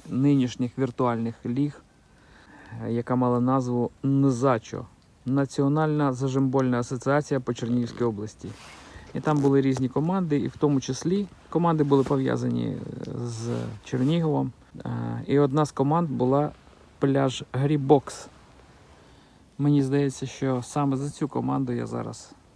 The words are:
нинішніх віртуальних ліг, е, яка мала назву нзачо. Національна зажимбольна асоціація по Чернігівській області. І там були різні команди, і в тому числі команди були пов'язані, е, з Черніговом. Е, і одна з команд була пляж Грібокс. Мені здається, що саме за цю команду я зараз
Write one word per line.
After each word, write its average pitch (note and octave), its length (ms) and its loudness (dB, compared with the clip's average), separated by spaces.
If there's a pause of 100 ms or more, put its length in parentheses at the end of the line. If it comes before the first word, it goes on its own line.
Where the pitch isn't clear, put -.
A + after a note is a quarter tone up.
нинішніх C3 680 2
віртуальних A#2+ 580 -2 (100)
ліг, C#3 380 -4 (1040)
е, A2 60 -4
яка A#2+ 240 0
мала B2 240 2
назву B2 520 0 (120)
нзачо. C3+ 840 2 (400)
Національна C#3+ 880 2
зажимбольна C3 640 0
асоціація C#3 600 0
по B2 140 -4
Чернігівській A#2+ 500 -2
області. G#2+ 460 -4 (640)
І C3+ 60 -6
там D3+ 180 2
були C#3 240 4
різні C3 280 0
команди, D#3+ 500 0
і A#2 80 -2
в - 100 -8
тому C#3+ 240 2
числі F3+ 460 -2 (220)
команди D#3+ 340 2
були C#3 200 4
пов'язані, B2 640 0
е, G2+ 120 -6 (480)
з A#2 220 -8 (340)
Черніговом. C#3 680 0 (340)
Е, A#2+ 40 -4 (380)
і C3+ 120 4
одна C#3+ 260 4
з - 60 -10
команд D3+ 380 0
була C3 420 2 (480)
пляж C3+ 440 0 (100)
Грібокс. C#3 760 2 (1300)
Мені C#3+ 260 4
здається, C#3 420 0
що C3 380 -2
саме C#3 340 -2
за C#3+ 120 -6
цю D3 180 -4
команду C3 460 -2
я A#2+ 120 -4
зараз A2+ 460 -10 (240)